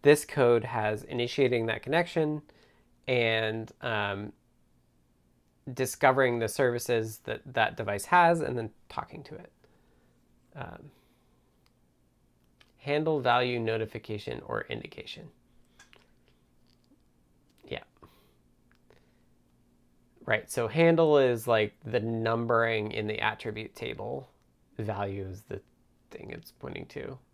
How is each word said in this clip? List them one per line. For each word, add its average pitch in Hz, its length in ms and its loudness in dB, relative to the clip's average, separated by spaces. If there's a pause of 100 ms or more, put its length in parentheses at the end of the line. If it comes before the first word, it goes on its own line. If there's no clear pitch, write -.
This 147 240 6
code 120 380 4
has 107 400 -2
initiating 120 640 0
that 110 160 -4
connection 151 600 0 (680)
and, 113 720 0
um, 104 520 -2 (1400)
discovering 127 680 4
the 113 100 0
services 117 760 0
that 113 220 -8
that 120 300 0
device 104 300 -4
has 170 340 6
and 135 180 -2
then 113 120 -6 (180)
talking - 340 -12
to - 120 -16
it. - 180 -18 (1040)
Um, - 340 -14 (1900)
handle 151 420 0
value 123 380 2
notification 110 880 -6
or 55 220 -6
indication. - 600 -12 (2250)
Yeah. - 200 -12 (2500)
Right, - 260 -2
so 117 180 -2
handle 160 500 6
is, 123 280 4
like, 110 280 2 (100)
the 117 160 0
numbering 113 920 0
in 107 140 -4
the 107 140 -4
attribute 110 540 -6
table. 120 540 -8 (500)
Value 101 460 -4
is 95 180 -12
the - 180 -12 (500)
thing - 200 -14
it's - 220 -14
pointing - 340 -12
to. - 320 -12 (160)